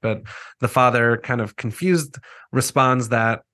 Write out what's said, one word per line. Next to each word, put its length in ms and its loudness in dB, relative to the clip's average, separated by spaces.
But 200 -4
the 100 -2
father, 500 2
kind 220 -4
of 140 -6
confused, 640 -2
responds 600 2
that, 320 0